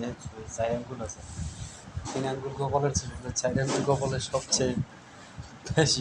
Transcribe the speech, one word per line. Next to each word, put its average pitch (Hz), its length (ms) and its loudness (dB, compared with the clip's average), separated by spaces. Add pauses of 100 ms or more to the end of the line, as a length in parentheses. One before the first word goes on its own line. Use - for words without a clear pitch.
(560)
চার 117 200 2
আঙ্গুল 120 300 -6
আছে। - 140 -10 (920)
তিন 135 200 0
আঙ্গুল 135 300 -4
কপালের 139 380 4
ছিল, - 120 -4 (120)
তো 123 60 -8 (120)
চার 127 120 2 (100)
আঙ্গুল 135 260 2
কপালের 131 420 4
সবচেয়ে 127 440 2 (920)
বেশি 147 320 6